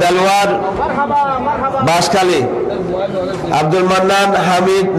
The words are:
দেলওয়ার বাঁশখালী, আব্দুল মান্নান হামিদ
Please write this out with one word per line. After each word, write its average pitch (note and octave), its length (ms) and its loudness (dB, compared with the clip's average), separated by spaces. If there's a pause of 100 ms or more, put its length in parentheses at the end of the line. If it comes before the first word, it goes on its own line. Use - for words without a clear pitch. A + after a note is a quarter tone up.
দেলওয়ার G3 460 2 (1400)
বাঁশখালী, F3 520 2 (1200)
আব্দুল F#3 320 2
মান্নান G3 380 2 (160)
হামিদ F#3 400 2 (120)